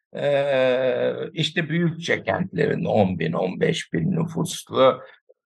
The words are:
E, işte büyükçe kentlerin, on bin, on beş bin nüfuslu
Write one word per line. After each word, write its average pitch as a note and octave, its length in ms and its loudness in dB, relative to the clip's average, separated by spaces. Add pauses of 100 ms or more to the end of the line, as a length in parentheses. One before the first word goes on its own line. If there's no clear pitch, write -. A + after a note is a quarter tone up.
(140)
E, C3 1200 0
işte E3 360 -2
büyükçe D#3+ 540 0
kentlerin, F#2+ 600 0
on G2 340 2
bin, E2+ 140 -2
on F#2 260 -2
beş F2 340 -2
bin E2 180 0
nüfuslu - 880 0 (440)